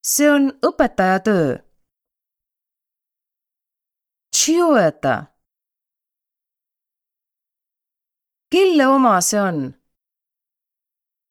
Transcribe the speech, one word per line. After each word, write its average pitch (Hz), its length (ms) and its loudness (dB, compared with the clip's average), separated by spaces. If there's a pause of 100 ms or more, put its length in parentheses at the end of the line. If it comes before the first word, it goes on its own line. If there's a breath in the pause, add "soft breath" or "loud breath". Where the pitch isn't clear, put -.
See - 260 0
on 277 220 0 (100)
õpetaja 190 640 -2
töö. 170 340 -2 (2750)
Чье 330 440 0
это? 147 580 -2 (3250)
Kelle 339 360 2
oma 247 340 2
see 208 180 -4
on? 156 340 -4 (1600)